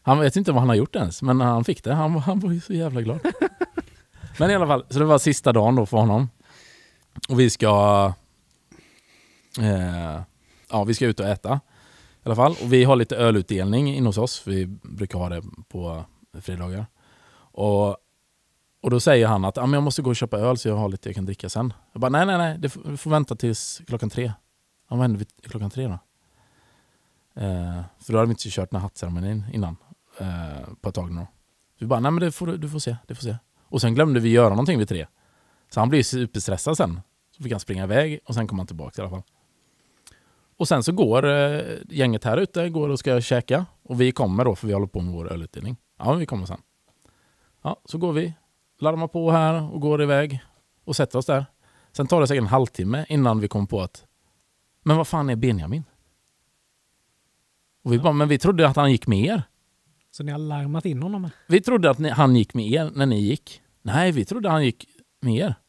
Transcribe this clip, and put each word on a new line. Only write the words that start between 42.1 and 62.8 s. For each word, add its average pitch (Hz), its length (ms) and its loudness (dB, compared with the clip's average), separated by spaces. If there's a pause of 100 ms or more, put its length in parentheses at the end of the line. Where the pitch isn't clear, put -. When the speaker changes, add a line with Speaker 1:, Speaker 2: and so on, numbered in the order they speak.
Speaker 1:
här 117 140 0
ute, 175 320 -2
går 151 200 -2
och 139 100 -2
ska 123 220 0
käka. 127 440 0 (180)
Och 123 180 -2
vi 127 100 4
kommer 113 340 0
då, 104 100 2
för 110 120 -8
vi 101 60 0
håller 98 140 -2
på 90 140 -6
med 90 120 -4
vår 85 180 -10
ölutdelning. 90 460 -10 (200)
"Ja, 123 160 0
vi 170 120 0
kommer 98 200 -6
sen." 92 160 -12 (1000)
Ja, - 240 -8
så - 120 -10
går 170 160 -2
vi, 160 200 -2 (460)
larmar 160 280 -2
på 165 240 0
här 160 420 2
och 156 80 -6
går 147 200 0
iväg 143 380 0 (440)
och 156 120 -6
sätter 127 240 0
oss - 60 -4
där. 139 200 0 (460)
Sen 135 160 -4
tar 170 140 4
det 131 60 4
säkert 135 140 0
en 104 60 0
halvtimme 123 640 0
innan 127 300 2
vi 104 80 -2
kommer 101 180 -2
på 98 160 -4
att, - 240 -10 (800)
"Men 156 140 4
vad 160 100 0
fan 147 220 -2
är 120 60 0
Benjamin?" 113 480 -2 (2000)
Och 120 100 0
vi 120 60 4
bara, 156 140 2
"Men 147 140 4
vi 143 120 2
trodde 165 280 4
att 135 80 2
han 143 160 4
gick 120 160 2
med 107 180 4
er." 190 180 -2 (680)
Speaker 2:
Så - 120 -14
ni 147 80 -6
har 147 80 -8
larmat 151 460 -6
in 143 180 -4
honom? 185 260 -6 (180)
Speaker 1:
"Vi 185 140 6
trodde 202 280 4
att 127 100 2
ni, 151 100 0
han 127 260 6
gick 110 180 4
med 113 180 -2
er 156 240 0